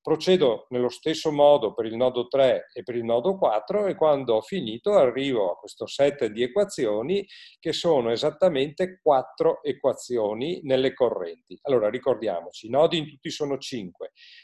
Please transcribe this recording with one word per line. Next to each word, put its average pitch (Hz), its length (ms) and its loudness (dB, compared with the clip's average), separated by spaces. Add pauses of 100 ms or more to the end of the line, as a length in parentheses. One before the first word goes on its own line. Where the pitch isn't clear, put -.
Procedo 156 680 2
nello 123 200 0
stesso 156 420 -4
modo 143 420 6
per 113 120 -4
il 113 100 -8
nodo 123 320 0
tre 127 460 2
e 120 80 -12
per 117 140 -10
il 117 80 -4
nodo 127 340 0
quattro 175 480 0
e 175 100 -2
quando 139 400 2
ho 110 60 2
finito 147 520 -4
arrivo 127 580 2
a - 60 -6
questo - 280 -12
set 143 420 0
di 107 160 -6
equazioni 160 840 -2 (340)
che 160 140 -6
sono 131 380 0
esattamente 151 880 0
quattro 151 640 0
equazioni 123 1000 -2
nelle 131 300 0
correnti. 92 720 -4
Allora 117 260 2
ricordiamoci, 110 760 -4
i - 20 -14
nodi 165 280 2
in 151 100 -4
tutti 147 220 -16
sono 139 300 -4
cinque. 98 520 -12 (320)